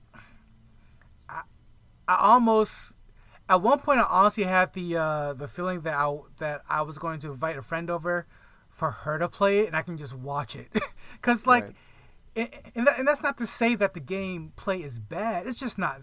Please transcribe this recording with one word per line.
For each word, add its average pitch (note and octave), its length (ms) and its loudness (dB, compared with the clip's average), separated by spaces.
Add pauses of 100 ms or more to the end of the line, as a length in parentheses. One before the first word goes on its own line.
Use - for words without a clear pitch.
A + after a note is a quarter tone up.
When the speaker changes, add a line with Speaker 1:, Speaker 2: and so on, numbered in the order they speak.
(1300)
Speaker 1:
I, - 120 -10 (640)
I F3+ 100 4
almost, A3 800 4 (540)
at F#3 120 6
one C4 180 4
point C#4 200 4
I G#3+ 40 4
honestly G3 400 4
had F#3 300 2
the, F3 240 -4
uh, D3+ 360 -2
the C3+ 140 -8
feeling F3+ 340 -6
that D3+ 140 -4
I, D3 200 2 (240)
that D3 300 -6
I D3+ 140 0
was D3+ 140 -8
going D#3+ 240 -6
to D#3 100 -8
invite D3 260 -4
a C3+ 40 -8
friend E3 280 -6
over F3 380 -2 (420)
for D#3+ 220 -2
her D3+ 280 -6
to E3+ 100 0
play G3+ 300 2
it G#3+ 80 2
and D#3 80 -6
I D#3+ 80 0
can E3+ 140 -8
just C3+ 180 -12
watch C#3 400 -6
it. A#2+ 160 -16 (260)
<laughs> - 240 -16
'Cause, A#3+ 240 0
like, B3 200 6
Speaker 2:
Right. - 100 -16 (600)
Speaker 1:
and, A#3 140 -4 (260)
and, A#3 120 0
that, C4+ 120 6
and C4 80 -2
that's D4 140 2
not C#4+ 160 -2
to A#3 80 -4
say A#3 300 2
that F#3+ 180 0
the E3 80 -10
gameplay F#3 800 -6
is C3 160 -10
bad. F3+ 460 -6
It's B3 140 -8
just C4 180 -8
not D3 260 -4